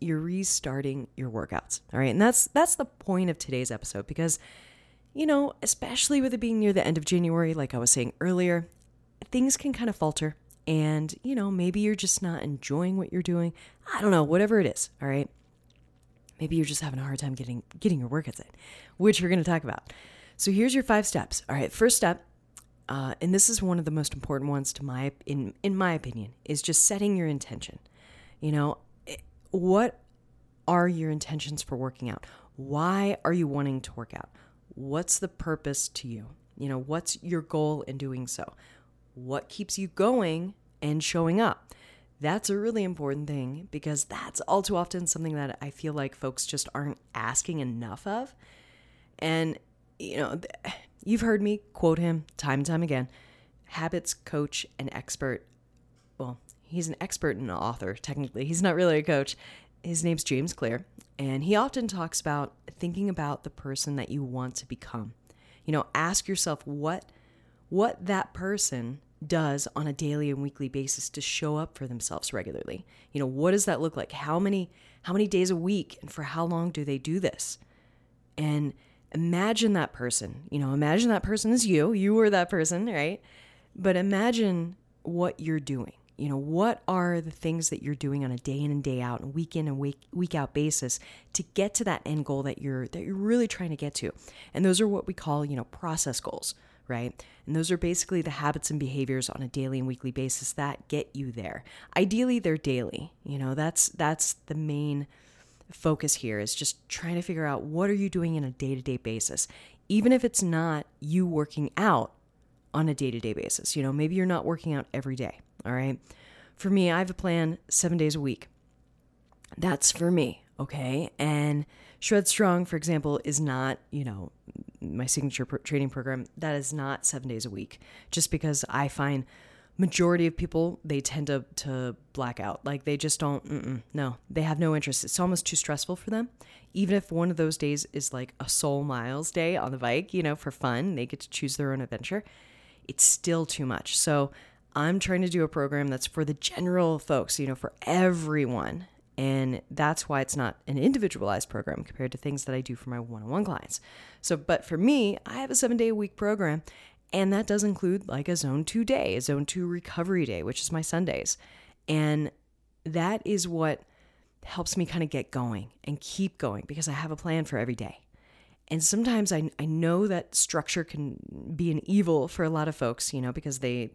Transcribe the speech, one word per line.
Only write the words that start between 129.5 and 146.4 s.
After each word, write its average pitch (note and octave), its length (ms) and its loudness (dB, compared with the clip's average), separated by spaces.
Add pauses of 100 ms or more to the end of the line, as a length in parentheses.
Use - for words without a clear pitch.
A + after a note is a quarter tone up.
majority F3 500 4
of E3 100 0
people, E3 480 0
they D3 160 -2
tend C#3+ 260 -2
to, C#3 180 0 (120)
to B2+ 400 -4 (160)
black B2 260 -4
out. G2+ 260 -6
Like, C#3+ 200 -4
they D3 120 0
just D3 220 0
don't, C#3+ 260 0
mm-mm, C3 380 -6 (100)
no, C3+ 240 -4 (140)
they D#3+ 120 -2
have D#3 180 0
no D#3+ 160 2
interest. C#3+ 260 -2
It's - 160 -4
almost F3+ 260 0
too - 120 -2
stressful D#3 400 -2
for - 140 -10
them. A3+ 180 -2 (440)
Even F#3+ 220 2
if G3 160 0
one E3+ 200 2
of E3 60 -2
those D#3 200 2
days D3 360 0
is, D3 200 -4
like, B2+ 260 -8
a C#3 100 -8
Soul C#3 360 2
Miles C3 480 -4
day E3+ 240 2
on - 160 -2
the C3 60 -4
bike, B2+ 360 0
you F3+ 80 2
know, D3+ 140 0
for C#3 160 -8
fun, C#3 420 0
they B2 100 -2
get C3+ 160 -8
to - 100 -18
choose - 260 -4
their C#3 160 0
own C3+ 80 -2
adventure, C3+ 420 -4 (640)
it's - 160 2
still E3 420 4
too - 180 -4
much. - 320 -2
So C#3+ 360 4 (420)
I'm E3 240 2
trying F#3 240 2
to F3+ 60 2
do E3+ 160 2
a D3+ 40 2
program C#3+ 400 0
that's C3 180 -2
for D#3 180 -2
the D3 100 -2
general F3 640 2